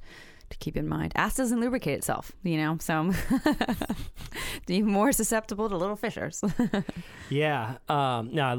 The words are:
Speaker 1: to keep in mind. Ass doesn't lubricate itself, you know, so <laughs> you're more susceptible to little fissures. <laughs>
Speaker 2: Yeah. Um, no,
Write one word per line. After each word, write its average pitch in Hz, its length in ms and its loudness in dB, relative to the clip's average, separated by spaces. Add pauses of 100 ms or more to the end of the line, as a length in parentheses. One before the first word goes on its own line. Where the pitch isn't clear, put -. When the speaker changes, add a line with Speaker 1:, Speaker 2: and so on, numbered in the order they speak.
(500)
Speaker 1:
to - 100 -10
keep 156 180 -4
in 151 100 0
mind. 160 280 -2
Ass 202 200 2
doesn't 247 240 2
lubricate 233 380 0
itself, - 340 -4 (120)
you 170 120 2
know, 156 240 2
so 165 320 0 (800)
<laughs> - 760 -8
you're 190 180 2
more 208 260 6
susceptible 220 580 0
to 202 80 -2
little 196 180 0
fissures. - 540 -4
<laughs> - 800 -2
Speaker 2:
Yeah. 135 460 0 (140)
Um, 127 420 2
no, 139 140 2 (140)